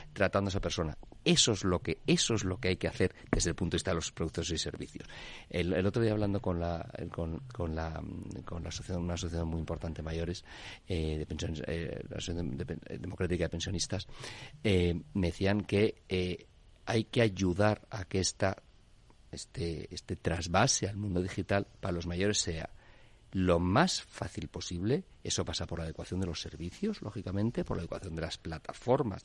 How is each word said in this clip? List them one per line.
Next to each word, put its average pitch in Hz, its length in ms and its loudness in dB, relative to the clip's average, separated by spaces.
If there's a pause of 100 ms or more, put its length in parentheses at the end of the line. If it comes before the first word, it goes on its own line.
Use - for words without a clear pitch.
(140)
tratando 98 360 4
a - 20 0
esa 92 100 0
persona. 82 340 0 (300)
Eso 165 280 6
es 95 100 0
lo 90 180 4
que, - 240 -2
eso 156 300 4
es 104 80 0
lo 92 160 0
que - 80 0
hay 92 100 4
que - 100 0
hacer 90 280 2 (160)
desde - 180 4
el 80 60 0
punto 85 180 0
de 90 40 2
vista 85 140 0
de 87 40 2
los 82 160 -2
productos 82 400 -2
y 80 80 -2
servicios. - 480 -8 (420)
El, 87 240 2
el 92 140 4
otro 117 160 2
día 110 80 4
hablando 104 280 2
con 90 200 0
la, 85 280 -2 (240)
con, 82 280 -4 (120)
con 82 240 -2
la, 80 240 -4 (460)
con 85 160 -6
la 80 80 -6
asociación, 87 360 -4
una 87 100 0
asociación 85 320 -2
muy 82 140 0
importante 80 420 -4
mayores, 82 420 -4 (420)
eh, 78 300 0
de 76 80 -2
pensiones, 78 400 -4
eh, - 420 -4
la - 100 -8
Asociación 85 400 -2
de, 82 80 -4
de, - 340 -8
Democrática 85 460 0
de 78 40 -2
Pensionistas, - 560 -2 (580)
eh, 87 380 6 (140)
me 92 120 4
decían 98 340 2
que, 104 460 2
eh, 90 380 -2 (400)
hay 113 200 2
que - 180 2
ayudar 98 680 4
a 98 160 -6
que - 140 0
esta, - 420 0 (720)
este, 85 600 -6
este 90 220 -6
trasvase 85 720 2
al 104 100 -4
mundo 98 240 0
digital 98 460 0 (140)
para 90 120 -2
los 85 140 -2
mayores 95 320 2
sea 80 300 -4 (640)
lo 90 280 6
más 104 420 4
fácil - 460 -6
posible. 101 560 -2 (200)
Eso - 220 0
pasa 87 220 -4
por 82 100 -6
la 80 80 -4
adecuación 80 340 -4
de 95 60 0
los 82 160 -4
servicios, 87 640 -6
lógicamente, 104 600 -2
por 101 140 -2
la 87 40 -2
adecuación 85 340 -8
de 80 80 -2
las - 160 -6
plataformas, 101 840 -2